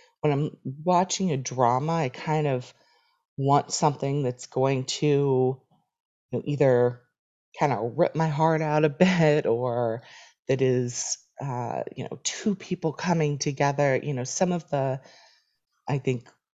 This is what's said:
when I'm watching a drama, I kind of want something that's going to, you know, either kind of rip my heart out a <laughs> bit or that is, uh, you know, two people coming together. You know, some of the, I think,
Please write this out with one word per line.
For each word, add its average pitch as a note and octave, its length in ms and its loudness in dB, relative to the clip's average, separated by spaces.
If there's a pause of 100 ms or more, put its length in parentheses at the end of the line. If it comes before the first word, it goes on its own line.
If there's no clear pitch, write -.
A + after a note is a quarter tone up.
(200)
when D3+ 120 2
I'm C#3+ 240 -2 (280)
watching F3+ 460 2
a C#3+ 60 0
drama, B2+ 560 0
I E3 160 0
kind D#3 380 -2
of B2+ 260 -2 (640)
want C#3 360 2
something C#3+ 500 0
that's B2 240 -6
going C3 380 0
to, - 220 -4
you C3+ 520 2 (760)
know, B2 120 -4
either B2 580 2 (560)
kind G3 140 2
of A2+ 240 -4
rip - 200 0
my D#3+ 120 0
heart D#3 340 2
out D3+ 220 2
a D3+ 40 4
<laughs> - 0 -
bit D#3+ 580 4
or A#2 560 0 (460)
that C3 140 0
is, B2 560 0 (220)
uh, B2 420 -6 (120)
you C3 100 -8
know, - 200 -10
two - 300 -2
people - 380 -6
coming D#3+ 460 0
together. C#3+ 640 0
You C#3+ 120 -4
know, B2 100 -4
some F3+ 260 -2
of F3 200 -4
the, C3+ 300 -2 (880)
I C#3+ 100 -2
think, B2+ 300 -4 (300)